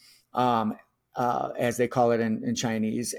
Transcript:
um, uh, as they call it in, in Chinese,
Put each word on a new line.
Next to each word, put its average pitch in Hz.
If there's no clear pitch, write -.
um, 117
uh, -
as 120
they 123
call 120
it 117
in, 113
in 117
Chinese, 110